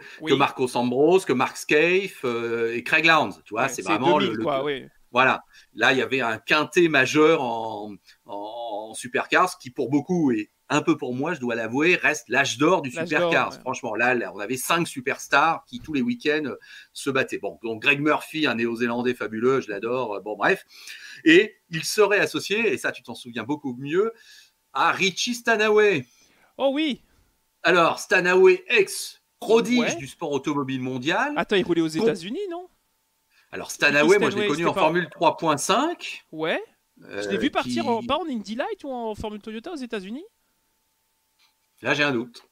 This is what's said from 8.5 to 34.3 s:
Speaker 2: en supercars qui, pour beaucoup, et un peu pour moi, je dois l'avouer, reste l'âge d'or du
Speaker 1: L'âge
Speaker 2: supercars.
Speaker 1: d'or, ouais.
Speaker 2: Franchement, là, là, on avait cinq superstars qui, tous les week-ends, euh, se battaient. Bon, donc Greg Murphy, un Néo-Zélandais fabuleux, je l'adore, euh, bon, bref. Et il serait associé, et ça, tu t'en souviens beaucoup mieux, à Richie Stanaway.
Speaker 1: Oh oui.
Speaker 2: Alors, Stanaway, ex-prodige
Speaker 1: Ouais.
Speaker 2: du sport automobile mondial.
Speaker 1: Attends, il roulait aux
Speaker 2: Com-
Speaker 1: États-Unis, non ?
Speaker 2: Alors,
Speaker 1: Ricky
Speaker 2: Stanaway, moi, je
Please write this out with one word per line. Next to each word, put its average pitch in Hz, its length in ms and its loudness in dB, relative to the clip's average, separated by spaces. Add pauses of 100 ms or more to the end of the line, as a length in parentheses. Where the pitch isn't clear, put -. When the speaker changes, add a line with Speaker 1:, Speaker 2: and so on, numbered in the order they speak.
Speaker 2:
en 110 40 -14
supercars 131 680 0
qui, 131 100 -16
pour 127 200 -4
beaucoup, 147 420 2
et 107 200 -2 (180)
un 143 120 2
peu 151 140 2
pour 131 180 -6
moi, 143 200 -4
je 139 80 -10
dois 120 120 -2
l'avouer, 127 440 0
reste 151 320 -2
l'âge 127 280 0
d'or 165 240 4
du 135 100 -8
Speaker 1:
L'âge 165 180 -6
Speaker 2:
supercars. 151 400 0
Speaker 1:
d'or, - 80 -12
ouais. - 20 -18
Speaker 2:
Franchement, 123 340 -6
là, 120 220 2
là, 104 180 -4
on 98 60 -12
avait 104 160 -4
cinq 165 320 0
superstars 143 760 0
qui, 123 160 -14
tous 156 100 -12
les 143 100 0
week-ends, 135 440 0
euh, 110 100 -6 (380)
se - 160 -8
battaient. 123 300 -2
Bon, - 220 -8
donc 113 200 -6
Greg 143 180 0
Murphy, 147 480 -2
un 120 80 0
Néo-Zélandais 120 580 -2
fabuleux, 120 460 0
je 110 100 -8
l'adore, 110 460 -6
euh, 98 60 -8
bon, 104 160 -8
bref. 151 280 0 (600)
Et 190 320 4 (140)
il 160 120 -6
serait 202 380 2
associé, 180 500 -2
et 120 60 -4
ça, - 160 -4
tu - 100 -16
t'en 120 120 -14
souviens 117 280 -10
beaucoup 135 340 -6
mieux, 170 360 -2 (580)
à 147 220 2
Richie 185 400 -2
Stanaway. 214 720 4 (520)
Speaker 1:
Oh 269 160 0
oui. 294 280 -2 (600)
Speaker 2:
Alors, 170 360 4
Stanaway, 185 720 4
ex-prodige - 1080 0
Speaker 1:
Ouais. 254 180 0
Speaker 2:
du 139 100 -10
sport 156 240 -8
automobile 139 500 -2
mondial. 151 540 -2
Speaker 1:
Attends, 196 220 0
il 175 80 2
roulait 165 160 2
aux 160 80 2
Speaker 2:
Com- 160 140 -2
Speaker 1:
États-Unis, 214 360 -2 (100)
non ? 349 200 -10 (840)
Speaker 2:
Alors, 90 140 -10
Speaker 1:
Ricky - 80 -12
Speaker 2:
Stanaway, 151 440 4
moi, - 100 2
je 202 80 -4